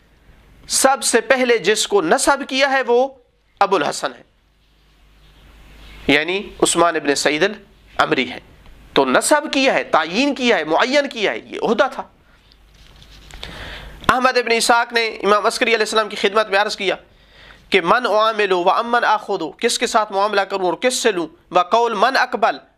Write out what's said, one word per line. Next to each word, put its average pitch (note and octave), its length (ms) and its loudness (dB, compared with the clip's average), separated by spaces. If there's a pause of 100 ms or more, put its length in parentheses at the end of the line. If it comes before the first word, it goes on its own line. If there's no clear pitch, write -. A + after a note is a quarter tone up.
(680)
سب C4+ 360 0
سے A#3 180 2
پہلے B3 360 2
جس G#3 300 0
کو G3+ 140 2
نسب B3+ 360 2 (120)
کیا C4+ 220 0
ہے C4+ 160 2
وہ B3 220 2 (500)
ابو G3 160 2
الحسن C#3+ 420 -2
ہے، B2+ 60 -20 (1800)
یعنی E3 420 0 (140)
عثمان E3+ 320 2
ابن C#3+ 200 0
سعید D3 280 0
الامری - 880 -4
ہے۔ - 80 -14 (540)
تو C#3 120 2
نسب A3 360 2 (100)
کیا C4+ 220 2
ہے، C#3 100 0
تعیین F3 520 0
کیا A#3+ 220 2
ہے، D#3+ 60 -2
معین B3 460 0
کیا F#3+ 220 -2
ہے، A2+ 60 -8
یہ - 240 -14
عہدہ A#3 300 0
تھا۔ - 120 -12 (2000)
احمد B3 280 2
ابن A#3 140 0
اسحاق A#3 420 2
نے A#3 140 0
امام G#3 380 2
عسکری A#3 240 0
علیہ A3 160 2
السلام G#3+ 240 -2
کی G#3 60 -10
خدمت G3+ 340 0
میں F#3+ 100 2
عرض G#3 160 -2
کیا F3+ 200 -4 (760)
کہ F#3+ 120 2
من A3 240 2
اعامل G#3+ 460 0
و F3+ 180 2
امن A#3 340 0
آخذ، G3 400 -2 (160)
کس A#3 200 -2
کے B3 80 -2
ساتھ G#3+ 240 0
معاملہ G3+ 300 0
کروں G3 240 -4
اور E3+ 80 0
کس B3 200 -2
سے A#3 180 0
لوں، E3+ 160 -4 (240)
وقول A3 420 2
من A3+ 240 0
اقبل، G#3+ 400 -2 (200)